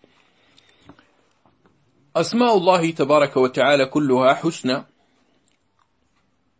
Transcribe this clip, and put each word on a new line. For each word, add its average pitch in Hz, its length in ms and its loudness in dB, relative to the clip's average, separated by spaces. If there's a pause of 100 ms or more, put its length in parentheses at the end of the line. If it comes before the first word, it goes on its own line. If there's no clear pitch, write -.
(2250)
أسماء 226 400 0
الله 175 340 2
تبارك 147 460 0
وتعالى 131 500 2
كلها 131 480 0
حسنى، 139 500 -6 (1800)